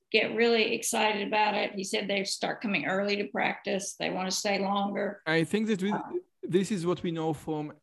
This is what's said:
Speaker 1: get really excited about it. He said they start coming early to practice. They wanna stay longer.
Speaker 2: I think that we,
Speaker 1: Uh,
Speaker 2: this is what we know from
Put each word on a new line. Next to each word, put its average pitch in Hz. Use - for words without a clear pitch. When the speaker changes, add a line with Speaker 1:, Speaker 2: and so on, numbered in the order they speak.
Speaker 1:
get 214
really 226
excited 214
about 214
it. 208
He 196
said 208
they 196
start -
coming 196
early 202
to 202
practice. 196
They 165
wanna 185
stay 196
longer. 202
Speaker 2:
I 160
think 208
that 202
we, 202
Speaker 1:
Uh, -
Speaker 2:
this 196
is 185
what 175
we 180
know 160
from 151